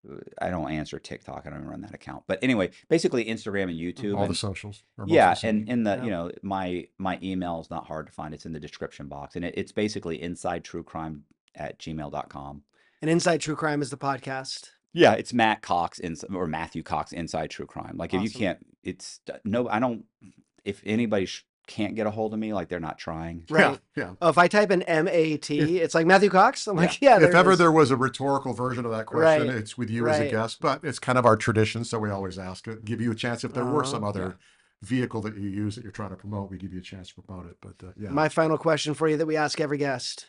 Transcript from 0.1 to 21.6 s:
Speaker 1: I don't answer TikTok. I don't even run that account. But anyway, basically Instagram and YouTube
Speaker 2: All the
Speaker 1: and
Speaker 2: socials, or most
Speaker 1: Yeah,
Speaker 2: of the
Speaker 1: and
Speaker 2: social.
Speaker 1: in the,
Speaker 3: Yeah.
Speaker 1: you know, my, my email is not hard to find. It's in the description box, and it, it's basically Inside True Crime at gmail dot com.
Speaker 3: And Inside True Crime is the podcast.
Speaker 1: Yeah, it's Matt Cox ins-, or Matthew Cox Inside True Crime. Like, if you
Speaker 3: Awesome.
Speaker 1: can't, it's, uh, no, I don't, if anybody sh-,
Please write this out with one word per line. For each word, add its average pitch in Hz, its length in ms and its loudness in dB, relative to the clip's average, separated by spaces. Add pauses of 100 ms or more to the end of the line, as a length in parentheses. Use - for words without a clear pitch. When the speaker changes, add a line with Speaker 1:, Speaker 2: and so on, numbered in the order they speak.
Speaker 1:
I 90 100 -4
don't 80 200 -4
answer 76 280 -6
TikTok. - 480 -14
I 73 40 -12
don't 76 100 -12
even 71 100 -12
run 73 120 -12
that - 120 -16
account. - 320 -16
But 95 160 -2
anyway, 113 280 2 (180)
basically 135 360 2
Instagram 107 460 -4
and 82 80 -6
YouTube 90 360 -4
Speaker 2:
All 98 60 -2
the 101 60 2
Speaker 1:
and 95 100 -2
Speaker 2:
socials, 104 460 -8 (160)
or 101 80 -8
most 165 80 2
Speaker 1:
Yeah, 101 180 8
Speaker 2:
of - 80 -2
the 113 80 -2
Speaker 1:
and 107 140 2
Speaker 2:
social. 107 100 -6
Speaker 1:
in 120 120 0
the, 101 120 2
Speaker 3:
Yeah. 127 80 -6
Speaker 1:
you 113 60 -4
know, 87 200 -4 (120)
my, 92 460 -4 (100)
my 92 240 -4
email 90 380 -4
is 80 100 -18
not 82 160 -10
hard 78 200 -10
to - 60 -20
find. 78 220 -12
It's 73 120 -18
in 85 60 -10
the 78 80 -10
description 73 480 -12
box, 71 280 -14
and 87 80 -6
it, 87 120 -6
it's 95 160 -8
basically 104 480 -4
Inside 87 440 -6
True 85 180 -10
Crime 80 420 -10 (300)
at - 240 -12
gmail 76 320 -10
dot 71 180 -8
com. 71 340 -14 (380)
Speaker 3:
And 156 100 -2
Inside 170 300 2
True 151 160 -6
Crime 147 260 -2
is 123 80 -6
the 143 60 -10
podcast. 135 760 -8 (220)
Speaker 1:
Yeah, 156 220 8
it's - 180 -6
Matt 110 300 2
Cox 87 360 -2
ins-, 82 260 -10
or 92 220 -4
Matthew 80 360 -6
Cox 76 300 -4
Inside 80 380 -6
True - 160 -12
Crime. 82 300 -14
Like, 85 180 -8
if 95 60 2
you 110 80 -4
Speaker 3:
Awesome. 107 120 -10
Speaker 1:
can't, 95 260 -4 (160)
it's, - 380 -12 (120)
uh, - 120 -14
no, 117 240 0
I 107 120 0
don't, 120 240 -2 (600)
if 101 220 -6
anybody 107 400 0
sh-, - 180 -12 (220)